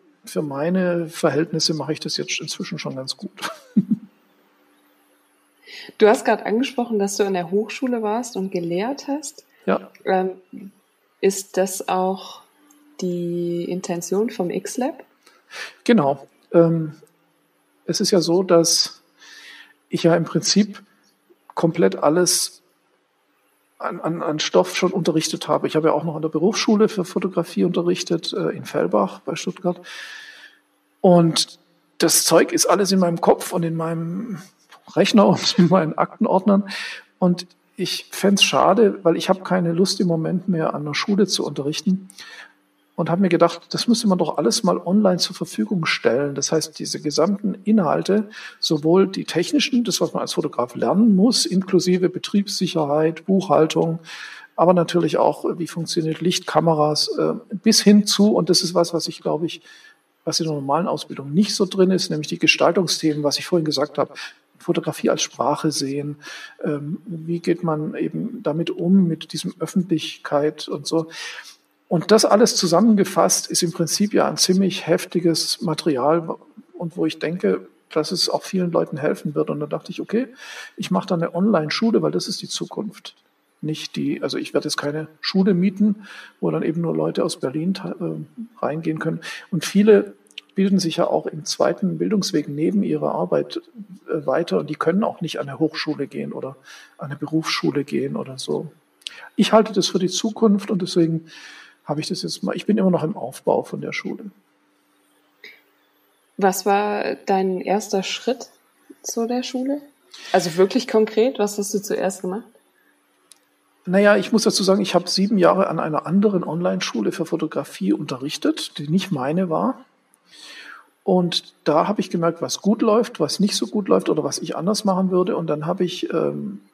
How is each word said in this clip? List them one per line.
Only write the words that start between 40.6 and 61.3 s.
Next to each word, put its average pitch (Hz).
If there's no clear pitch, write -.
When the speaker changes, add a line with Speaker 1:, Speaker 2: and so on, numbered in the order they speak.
Speaker 1:
an 147
der 147
Schule 202
zu -
unterrichten. 151
Und 160
habe 175
mir 190
gedacht, 170
das -
müsste 226
man 185
doch 156
alles 214
mal 180
online 190
zur -
Verfügung 185
stellen. 139
Das 139
heißt, 156
diese 147
gesamten 185
Inhalte, 196
sowohl 165
die -
technischen, 240
das, 196
was 160
man 127
als 123
Fotograf 131
lernen 185
muss, 202
inklusive 185
Betriebssicherheit, 165
Buchhaltung, 165
aber 175
natürlich 170
auch, -
wie 165
funktioniert 160
Licht, 180
Kameras, 151
äh, 156
bis 214
hin 208
zu, 208
und 180
das 175
ist 175
was, 170
was 160
ich, -
glaube 160
ich, -
was -
in 165
der 156
normalen 143
Ausbildung 143